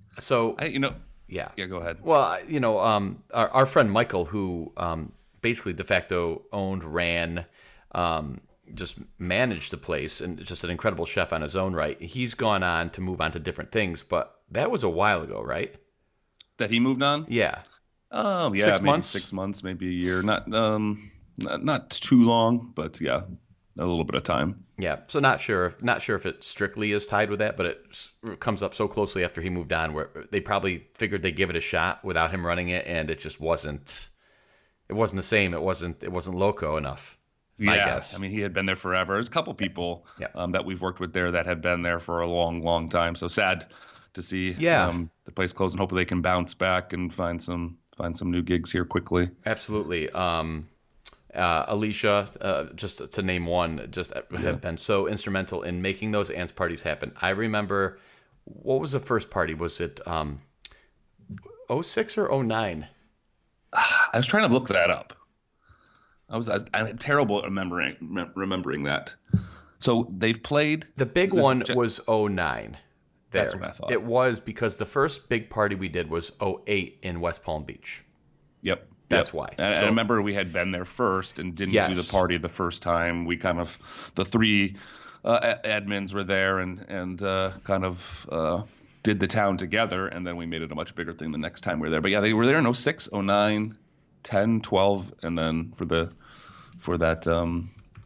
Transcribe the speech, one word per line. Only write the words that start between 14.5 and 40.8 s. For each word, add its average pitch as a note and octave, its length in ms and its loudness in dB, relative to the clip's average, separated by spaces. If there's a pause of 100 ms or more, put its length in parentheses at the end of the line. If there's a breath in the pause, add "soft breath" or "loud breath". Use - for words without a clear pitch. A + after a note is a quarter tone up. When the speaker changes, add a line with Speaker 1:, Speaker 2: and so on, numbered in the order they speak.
Speaker 1:
that B2+ 180 0
was G#3 140 -2
a G2+ 60 4
while F2+ 340 4
ago, G#1+ 180 -8
right? B1+ 320 -4 (840)
Speaker 2:
That A2 120 -2
he A#2 100 4
moved B2+ 220 4
on? D3 260 2
Speaker 1:
Yeah. A2+ 360 0 (500)
Speaker 2:
Um, F3+ 420 0
yeah, G2+ 100 4
Speaker 1:
Six G2+ 160 6
Speaker 2:
maybe F#2+ 100 6
Speaker 1:
months? - 160 2
Speaker 2:
six - 260 -6
months, F#2+ 300 -6
maybe F#2 240 -6
a F2+ 40 -2
year. F2+ 300 0
Not, G#2+ 320 0
um, G#2+ 580 0 (260)
not, - 260 -4
not - 260 0
too - 360 8
long, A#2 500 4
but D#2 240 -6
yeah, C#2+ 220 0 (560)
a D#2 80 -2
little F2 180 2
bit C2+ 120 -4
of - 80 0
time. D#2+ 420 0 (120)
Speaker 1:
Yeah, E2 200 -2 (100)
so D#3 120 -2
not C3+ 200 4
sure F#2 280 0
if, - 140 -8
not A#2 200 0
sure G#2+ 160 -2
if - 80 -6
it - 180 -8
strictly G#2 480 -2
is G#2 140 0
tied G#2+ 240 2
with G2+ 100 -2
that, G#2+ 160 0
but F#2 120 0
it - 220 -6
s-, - 240 -12 (280)
comes G2+ 220 -2
up F#2 100 -2
so G#2 160 0
closely G2 340 -2
after E2+ 180 -2
he F2+ 80 -4
moved F2 220 -4
on, D#2+ 220 0
where D#2 160 -4 (200)
they G2+ 120 0
probably F#2+ 520 -2
figured G2 280 -4
they'd E2+ 160 -2
give F#2 120 2
it E2+ 60 -2
a E2 60 0
shot E2+ 420 0
without E2 280 2
him F2+ 140 -2
running F2 220 0
it, F2+ 180 -2
and D#2+ 240 -2
it D#2+ 80 -4
just - 220 -12
wasn't, D#2 720 -4 (800 soft breath)
it - 40 -6
wasn't G#2 220 2
the F#2+ 80 -2
same. G2 300 2
It D#2+ 80 -2
wasn't, F2+ 420 -4
it F#2 80 -8
wasn't F2+ 240 -6
loco F#2 400 0
enough, C#2+ 420 -8 (440)
I - 20 -8
Speaker 2:
Yeah, G2+ 220 4
Speaker 1:
guess. - 280 -2
Speaker 2:
I G2 40 -10
mean, G2 140 -6
he G#2+ 100 -2
had G2 120 -4
been F#2+ 120 0
there F#2+ 100 0
forever. F#2 380 0
There's A#2 160 -2
a - 20 -18
couple D#3 220 -2
people, F2 520 -4 (140 loud breath)
Speaker 1:
Yeah. - 160 -6
Speaker 2:
um, F2+ 160 -4
that F2+ 140 0
we've F#2 160 -6